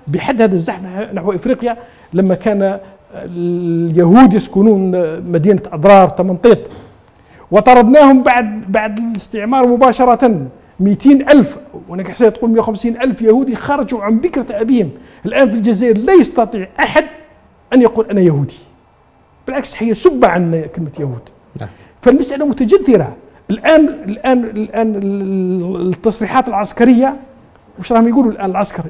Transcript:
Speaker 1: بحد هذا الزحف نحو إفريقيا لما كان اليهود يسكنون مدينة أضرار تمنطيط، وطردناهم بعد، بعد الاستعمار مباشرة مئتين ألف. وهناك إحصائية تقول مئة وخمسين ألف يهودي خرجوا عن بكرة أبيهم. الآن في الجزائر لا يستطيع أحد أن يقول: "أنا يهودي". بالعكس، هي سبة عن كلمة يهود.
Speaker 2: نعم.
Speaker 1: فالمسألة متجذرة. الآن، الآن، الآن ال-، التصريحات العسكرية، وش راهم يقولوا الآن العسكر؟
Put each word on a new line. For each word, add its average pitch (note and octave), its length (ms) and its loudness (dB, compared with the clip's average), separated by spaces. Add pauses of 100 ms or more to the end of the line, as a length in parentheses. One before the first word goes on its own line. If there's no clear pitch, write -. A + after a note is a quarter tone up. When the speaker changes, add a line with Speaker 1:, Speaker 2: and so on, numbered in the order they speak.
Speaker 1:
بحد A3+ 340 -2
هذا G3+ 120 2
الزحف F3 300 -6 (300)
نحو F#3 180 -6
إفريقيا A#3 440 -4 (360)
لما F#3 220 0
كان G3 440 -2 (380)
اليهود F3 1160 2
يسكنون G3 600 0 (380)
مدينة E3+ 300 0 (120)
أضرار F#3+ 360 6
تمنطيط، F#3 500 0 (920)
وطردناهم B3+ 720 6
بعد، A3 500 -2
بعد G#3+ 260 -4
الاستعمار A#3 680 -4
مباشرة A#3+ 800 2 (340)
مئتين C4 500 2
ألف. C4+ 260 4 (320)
وهناك F#3 220 -10
إحصائية A3+ 220 2
تقول A#3 180 -4
مئة A3+ 100 0
وخمسين A3+ 420 -4
ألف B3+ 200 -2
يهودي A#3 340 2
خرجوا C4 460 -6
عن A3 160 0
بكرة C#4+ 320 -4
أبيهم. A3+ 400 0 (360)
الآن A#3 240 2
في A3+ 60 -4
الجزائر A3 420 0
لا C4 140 0
يستطيع A3+ 560 2 (120)
أحد D#4 240 0 (680)
أن B3+ 100 4
يقول: - 280 0
"أنا G3+ 100 -2
يهودي". D3+ 360 0 (920)
بالعكس، C4+ 360 -8
هي A3+ 120 -2
سبة B3+ 340 2
عن E3 360 -2 (120)
كلمة D#3 240 -10
يهود. B2+ 220 -8 (380)
Speaker 2:
نعم. G#2 80 -12 (340)
Speaker 1:
فالمسألة C#4+ 440 0
متجذرة. A#3 680 0 (340)
الآن، D4+ 380 2
الآن، B3 560 -4
الآن G#3+ 500 -4
ال-، F#3+ 960 -4
التصريحات A3+ 600 -4
العسكرية، A#3+ 680 0 (640)
وش G#3 140 -8
راهم A3+ 160 2
يقولوا A#3+ 240 0
الآن G3 180 -6
العسكر؟ F#3 400 -6